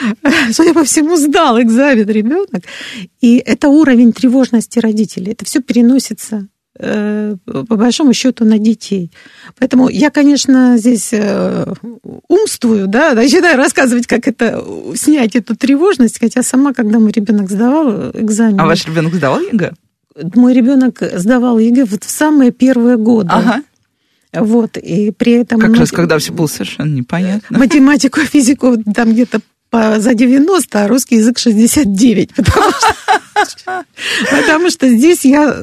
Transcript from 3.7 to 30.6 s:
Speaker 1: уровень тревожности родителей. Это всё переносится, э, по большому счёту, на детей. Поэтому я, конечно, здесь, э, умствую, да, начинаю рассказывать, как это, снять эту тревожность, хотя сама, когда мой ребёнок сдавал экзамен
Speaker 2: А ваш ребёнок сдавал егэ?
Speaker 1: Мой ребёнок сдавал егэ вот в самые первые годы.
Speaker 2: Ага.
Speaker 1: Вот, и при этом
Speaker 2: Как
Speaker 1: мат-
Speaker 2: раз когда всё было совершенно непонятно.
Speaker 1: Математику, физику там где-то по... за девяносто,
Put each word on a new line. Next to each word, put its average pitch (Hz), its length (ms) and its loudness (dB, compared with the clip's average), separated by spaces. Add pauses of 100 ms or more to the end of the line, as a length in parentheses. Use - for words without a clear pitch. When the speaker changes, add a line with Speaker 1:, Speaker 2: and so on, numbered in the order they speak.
Speaker 1:
уровень 262 420 4
тревожности 240 680 0
родителей. 214 540 -4
Это 214 140 -12
всё 285 160 -4
переносится, 233 840 -2 (320)
э, 208 580 -6 (100)
по 143 300 -4
большому 240 360 2
счёту, 240 320 -2
на 220 140 2
детей. 202 520 -4 (480)
Поэтому 254 300 2
я, 285 220 0
конечно, 262 680 2
здесь, 226 360 0
э, 190 600 -4 (560)
умствую, 240 580 0
да, 220 280 0
начинаю 294 420 2
рассказывать, 247 500 0
как - 220 -2
это, 233 340 -4 (320)
снять 269 420 0
эту 220 200 -4
тревожность, 277 640 0
хотя 233 220 -2
сама, 269 320 0
когда 220 240 0
мой 214 140 2
ребёнок 208 380 -2
сдавал 240 640 -2
экзамен 214 480 0
Speaker 2:
А 165 60 2
ваш 170 200 0
ребёнок 160 280 -2
сдавал 156 260 0
егэ? 240 320 -4 (640)
Speaker 1:
Мой 247 200 4
ребёнок 254 480 2 (140)
сдавал 233 420 0
егэ 240 260 2
вот 208 200 -6
в - 60 -12
самые 302 400 2
первые 247 460 2
годы. 220 340 0
Speaker 2:
Ага. 220 320 0 (720)
Speaker 1:
Вот, 220 460 0
и 208 320 -2
при 233 220 0
этом 240 280 0
Speaker 2:
Как 220 100 2
Speaker 1:
мат- 226 100 4
Speaker 2:
раз - 120 0
когда 165 260 0
всё 165 140 -6
было 165 140 -2
совершенно - 480 -6
непонятно. 185 640 -4
Speaker 1:
Математику, 277 640 2
физику 254 600 0 (120)
там 226 180 0
где-то 220 280 0 (300)
по... 220 280 0
за 226 160 0
девяносто, 269 720 2